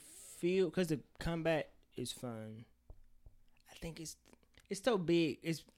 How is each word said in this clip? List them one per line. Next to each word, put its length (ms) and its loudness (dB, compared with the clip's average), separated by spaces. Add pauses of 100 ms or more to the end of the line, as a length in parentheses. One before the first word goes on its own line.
(400)
feel, 300 4
'cause 180 0
the 120 0 (200)
combat 520 0 (240)
is 160 -6
fun. 540 -10 (1040)
I 40 -20
think 260 -10
it's, 160 -10 (520)
it's 140 -6
so 160 4
big. 420 4
It's, 220 -4 (140)